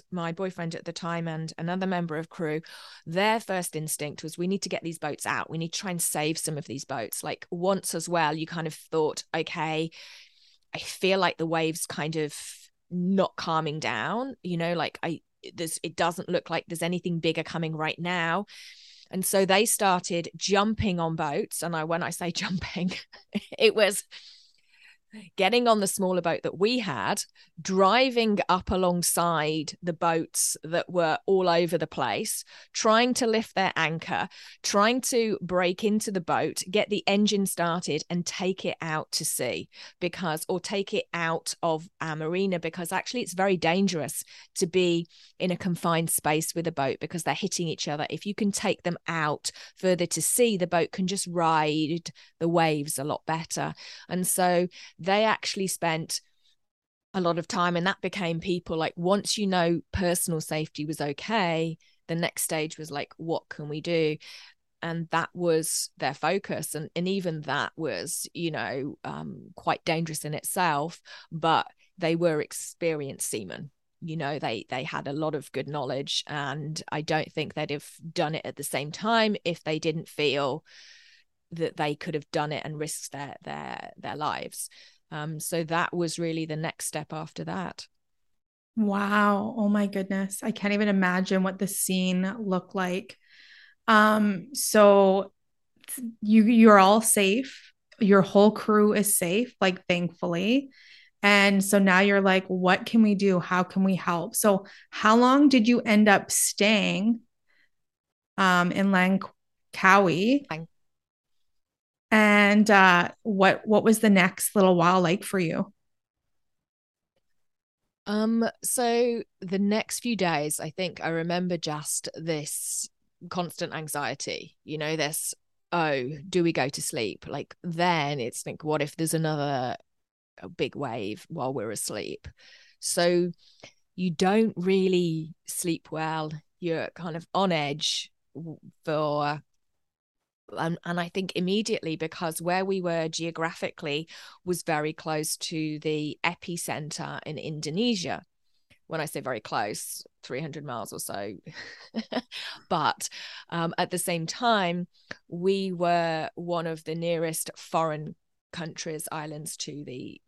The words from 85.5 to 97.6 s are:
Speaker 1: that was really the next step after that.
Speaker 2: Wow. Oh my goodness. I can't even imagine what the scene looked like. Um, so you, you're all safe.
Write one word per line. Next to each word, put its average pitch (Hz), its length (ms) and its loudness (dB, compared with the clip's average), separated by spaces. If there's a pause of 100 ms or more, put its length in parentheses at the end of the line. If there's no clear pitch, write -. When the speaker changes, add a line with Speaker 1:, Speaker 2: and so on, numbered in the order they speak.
Speaker 1:
that 165 320 -2
was 170 240 -2
really 165 260 -2
the 156 100 -6
next 156 300 -6
step - 260 -8
after 160 340 -10
that. 175 420 -10 (880)
Speaker 2:
Wow. 208 840 2
Oh 208 100 2
my 202 200 2
goodness. 196 560 -4
I 226 80 0
can't 202 220 -2
even 208 140 2
imagine 190 560 2
what 190 140 -2
the 196 100 -2
scene 185 720 0
looked 185 360 -4
like. 185 420 -4 (720)
Um, 214 640 6
so 202 800 6 (920)
you, 214 220 8
you're 226 340 10
all 196 240 8
safe. 214 720 0 (260)